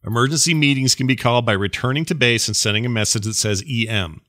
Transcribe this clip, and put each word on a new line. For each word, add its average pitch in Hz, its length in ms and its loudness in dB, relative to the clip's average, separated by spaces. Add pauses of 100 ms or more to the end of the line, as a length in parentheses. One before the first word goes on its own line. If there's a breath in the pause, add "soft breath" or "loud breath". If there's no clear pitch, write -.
Emergency 131 500 2
meetings 139 420 2
can 131 100 -2
be 127 100 2
called 120 300 2
by 110 60 2
returning 123 540 -2
to 175 80 -2
base 120 340 2
and 104 80 -4
sending 107 280 0
a 123 60 -2
message 107 340 0
that 110 100 -4
says 104 320 -2
"E 113 220 -2
M." 95 400 -6